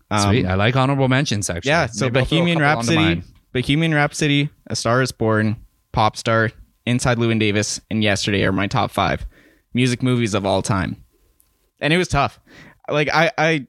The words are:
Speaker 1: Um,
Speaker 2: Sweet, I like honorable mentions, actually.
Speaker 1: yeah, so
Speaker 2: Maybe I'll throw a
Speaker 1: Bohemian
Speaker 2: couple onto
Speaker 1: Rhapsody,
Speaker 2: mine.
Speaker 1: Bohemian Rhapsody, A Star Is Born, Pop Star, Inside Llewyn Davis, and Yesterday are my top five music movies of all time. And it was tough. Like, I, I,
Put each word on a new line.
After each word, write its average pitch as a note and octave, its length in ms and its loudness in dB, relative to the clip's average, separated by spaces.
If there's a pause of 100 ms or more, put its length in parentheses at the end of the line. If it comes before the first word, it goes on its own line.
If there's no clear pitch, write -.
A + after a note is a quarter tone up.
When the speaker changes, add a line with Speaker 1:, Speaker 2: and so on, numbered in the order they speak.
(120)
Speaker 1:
Um, G2+ 180 2
Speaker 2:
Sweet, A2 160 2
I F2+ 80 0
like G#2+ 220 0
honorable C3+ 320 2
mentions, B2+ 420 0
actually. F#2 200 -4
Speaker 1:
yeah, D#3 160 2
so B2 180 -6
Speaker 2:
Maybe B2+ 160 0
I'll B2+ 60 2
throw D#3+ 100 0
a E3 60 2
Speaker 1:
Bohemian E3+ 180 0
Speaker 2:
couple D3 180 2
onto A#2 140 -2
Speaker 1:
Rhapsody, D#3+ 240 2
Speaker 2:
mine. F2+ 80 -10 (280)
Speaker 1:
Bohemian D3+ 420 0
Rhapsody, D3 560 0 (180)
A - 80 -6
Star A#2+ 260 0
Is B2+ 80 -2
Born, A2 460 0 (340)
Pop G#2+ 260 0
Star, A2+ 360 0 (340)
Inside B2 320 0
Llewyn A2+ 220 0
Davis, G#2+ 400 0 (100)
and A2 140 -2
Yesterday G2+ 400 0
are G2+ 80 0
my G2 160 -2
top G#2 240 -2
five F2+ 340 -2 (460)
music B2 320 0
movies A#2+ 300 0
of G2+ 120 0
all F#2+ 160 2
time. F#2 360 -2 (840)
And D3 120 0
it E3+ 40 2
was F3+ 100 0
tough. C#3+ 320 -2 (500)
Like, D3 260 0
I, D#3+ 240 2
I, D#3 300 0